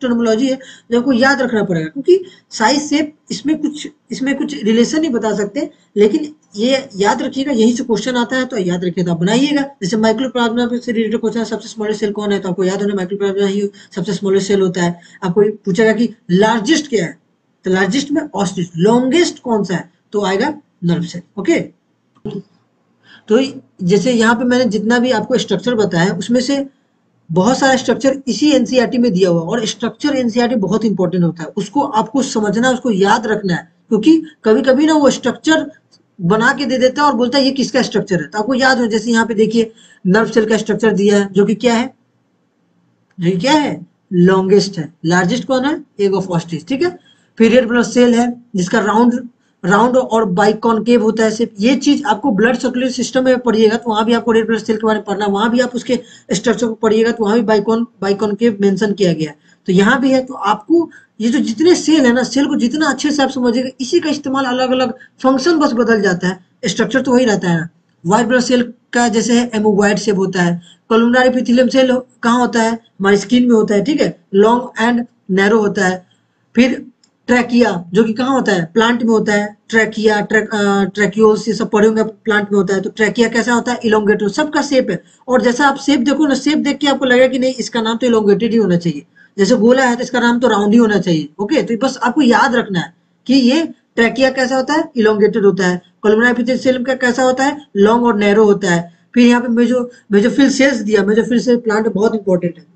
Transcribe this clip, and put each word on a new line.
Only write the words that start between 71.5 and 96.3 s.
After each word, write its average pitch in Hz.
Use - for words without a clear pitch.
cell 254
कहाँ 233
होता 233
है, 220
हमारी 202
skin 247
में 240
होता 214
है, 196
ठीक 285
है, 175
Long 226
and 240
narrow 202
होता 202
है। 185
फिर 247
Trachea 240
जो 220
कि 220
कहाँ 262
होता 247
है, 175
Plant 233
में 226
होता 214
है, 208
Trachea, 214
ट्रैक-, 214
अ, 202
tracheoles, 208
ये 220
सब 214
पढ़े 214
होंगे 220
आप, 214
plant 208
में 202
होता 196
है। 190
तो 202
trachea 226
कैसा 233
होता 233
है, 247
Elongated, 208
सबका 302
shape -
है। 170
और 254
जैसा 240
आप 277
shape 277
देखो 285
ना, 269
shape 302
देख 285
के 294
आपको 277
लगेगा 254
कि 254
नहीं 254
इसका 233
नाम 226
तो 254
elongated 214
ही 233
होना 180
चाहिए, 156
जैसे 196
गोला 240
है 240
तो 247
इसका 254
नाम 240
तो -
round 208
ही 233
होना 214
चाहिए, 156
ओके। 220
तो 226
बस 262
आपको 247
याद 233
रखना 196
है -
कि 254
ये 269
trachea 226
कैसा 262
होता 262
है, 311
Elongated 214
होता 185
है, 180
columnar 226